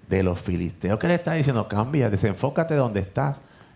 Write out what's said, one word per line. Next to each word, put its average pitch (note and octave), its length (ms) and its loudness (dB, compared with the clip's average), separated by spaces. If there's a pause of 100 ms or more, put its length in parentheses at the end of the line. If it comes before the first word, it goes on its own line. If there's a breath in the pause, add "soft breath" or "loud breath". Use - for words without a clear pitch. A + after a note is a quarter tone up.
de F#2+ 160 2
los F2 160 0
filisteos". F2 580 -2
¿Qué E3+ 80 -2
le F3 80 4
está E3+ 200 -2
diciendo? C3 340 0
Cambia, A#2+ 420 0
desenfócate C3 640 0
donde A#2+ 240 2
estás C3 380 -2 (400 loud breath)